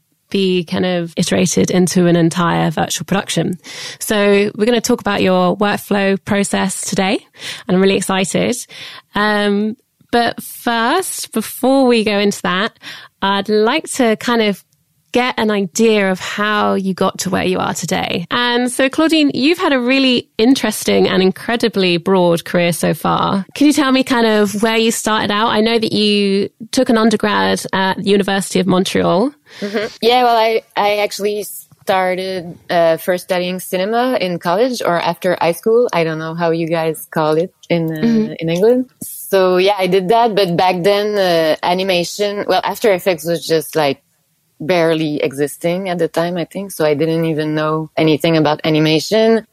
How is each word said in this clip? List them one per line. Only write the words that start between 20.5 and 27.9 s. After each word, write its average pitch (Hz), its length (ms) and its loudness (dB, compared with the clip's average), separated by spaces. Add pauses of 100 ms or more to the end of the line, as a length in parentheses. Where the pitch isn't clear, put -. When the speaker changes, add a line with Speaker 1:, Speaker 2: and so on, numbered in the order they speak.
Speaker 1:
and 190 160 2
incredibly 190 760 0
broad 175 480 2
career 175 260 0
so 170 220 0
far. 175 500 -2 (100)
Can 285 120 4
you 302 80 4
tell 269 180 2
me 262 120 4
kind 233 220 2
of 208 360 2
where 226 160 2
you 226 120 2
started 214 400 -2
out? 214 180 0
I 214 120 0
know 226 180 2
that 220 140 -4
you 202 560 2 (220)
took 254 180 0
an 233 80 4
undergrad 202 640 2 (140)
at 190 240 -2